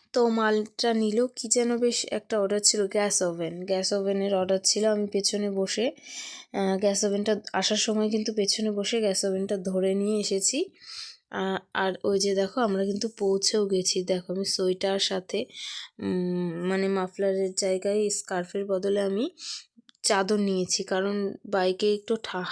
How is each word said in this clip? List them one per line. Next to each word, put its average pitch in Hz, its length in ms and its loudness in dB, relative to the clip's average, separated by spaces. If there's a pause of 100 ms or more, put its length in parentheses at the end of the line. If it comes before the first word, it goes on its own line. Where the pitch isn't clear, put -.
(120)
তো 240 160 4
মালটা 220 640 2
নিল, 220 340 2
কি - 200 -10
যেন 240 300 2
বেশ 240 340 0
একটা 214 280 -2
অর্ডার 202 200 2
ছিল, 208 280 2
গ্যাস 202 340 0
ওভেন, 170 320 -2 (120)
গ্যাস 190 280 0
ওভেনের 196 420 0
অর্ডার 185 280 2
ছিল। - 220 2
আমি 208 220 2
পেছনে 202 440 -2
বসে, 196 400 -2 (640)
আহ, 190 240 0
গ্যাস 202 260 2
ওভেনটা 208 380 0 (120)
আসার 202 240 2
সময় 214 320 0
কিন্তু 214 240 -2
পেছনে 214 380 0
বসে 202 280 -2
গ্যাস 202 260 0
ওভেনটা 196 320 -2
ধরে 190 380 0
নিয়ে 208 240 0
এসেছি। 202 500 -2 (600)
আ-, 190 300 -2 (120)
আর 190 200 0 (100)
ওই 202 160 2
যে 196 160 0
দেখো, 190 260 0
আমরা 196 240 2
কিন্তু 202 220 -2
পৌঁছেও 196 580 2
গেছি। 185 380 4
দেখো, 180 300 -2
আমি 190 120 -2
সোয়েটার 190 540 0
সাথে, 196 460 -2 (540)
উম, 180 500 0 (180)
মানে 190 200 0
মাফলারের 190 680 0
জায়গায় 202 560 0
স্কার্ফের 196 560 -4
বদলে 196 360 0
আমি 202 280 0 (760)
চাদর 202 360 2
নিয়েছি, 190 440 0
কারণ 196 500 -2 (120)
বাইকে 190 480 2
একটু 208 300 -2
ঠা-, 180 280 -6